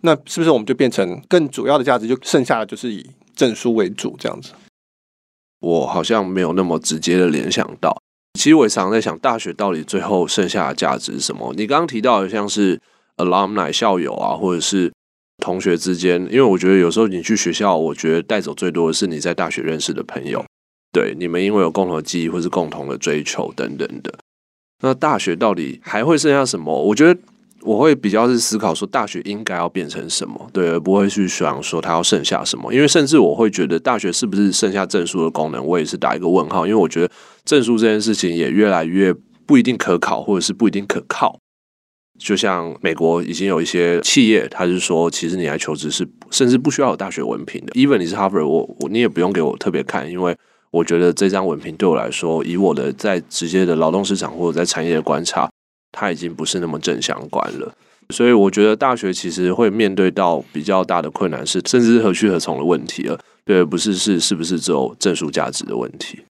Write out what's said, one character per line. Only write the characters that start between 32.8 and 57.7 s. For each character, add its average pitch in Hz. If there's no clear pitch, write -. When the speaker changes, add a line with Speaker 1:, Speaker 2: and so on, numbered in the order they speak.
Speaker 2:
为 147
甚 151
至 147
我 76
会 110
觉 90
得 85
大 117
学 95
是 -
不 98
是 101
剩 95
下 98
证 87
书 85
的 82
功 78
能， 64
我 85
也 78
是 73
打 -
一 -
个 87
问 85
号。 87
因 101
为 -
我 95
觉 82
得 90
证 143
书 117
这 110
件 107
事 107
情 90
也 80
越 104
来 85
越 90
不 143
一 120
定 123
可 90
考， -
或 101
者 87
是 92
不 113
一 98
定 98
可 -
靠。 -
就 -
像 87
美 80
国 82
已 85
经 90
有 90
一 85
些 85
企 120
业， 110
它 -
是 90
说 85
其 82
实 90
你 87
来 73
求 78
职 73
是 85
甚 127
至 127
不 143
需 139
要 131
有 85
大 95
学 -
文 57
凭 -
的。 -
Even 131
你 87
是 87
Harvard， 95
我， 76
我， 71
你 107
也 120
不 82
用 90
给 87
我 73
特 -
别 76
看， 69
因 90
为 87
我 85
觉 85
得 87
这 95
张 95
文 78
凭 80
对 98
我 82
来 57
说， 82
以 87
我 92
的 69
在 92
直 -
接 92
的 85
劳 80
动 98
市 98
场 85
或 85
者 73
在 85
产 85
业 85
的 78
观 76
察， -
它 104
已 87
经 82
不 78
是 92
那 87
么 76
正 80
相 -
关 -
了。 -